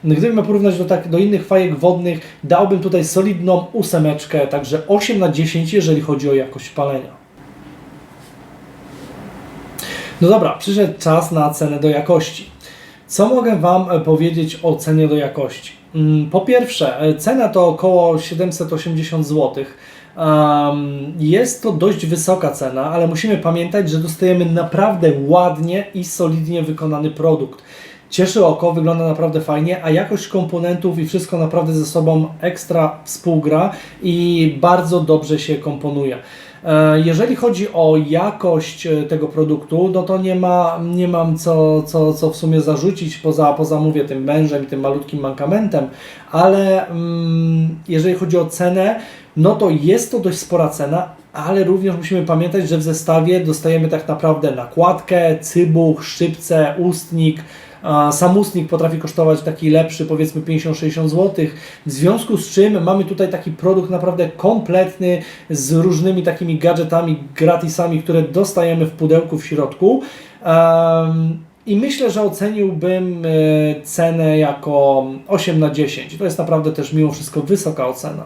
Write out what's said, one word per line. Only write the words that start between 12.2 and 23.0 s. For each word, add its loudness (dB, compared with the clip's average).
Co 2
mogę 2
wam, 2
e, 2
powiedzieć 0
o 2
cenie 2
do 2
jakości? -6
Mm, 2
po 0
pierwsze, 0
e, 2
cena 0
to 4
około 2
siedemset -4
osiemdziesiąt -4
złotych. -2
Am, 0
jest 2
to 0
dość 0
wysoka 0
cena, -4
ale 2